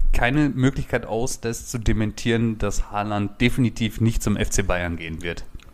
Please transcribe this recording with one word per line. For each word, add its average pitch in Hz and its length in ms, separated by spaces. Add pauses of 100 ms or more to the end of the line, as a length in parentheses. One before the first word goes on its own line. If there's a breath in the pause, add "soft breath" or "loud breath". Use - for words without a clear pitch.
(120)
keine 139 360
Möglichkeit 127 560
auslässt, 117 680
zu 123 80
dementieren, 110 800
dass 101 320
Haaland 104 500
definitiv 117 600
nicht 110 220
zum 104 140
F - 140
C - 120
Bayern 87 340
gehen 82 260
wird. 85 220 (300)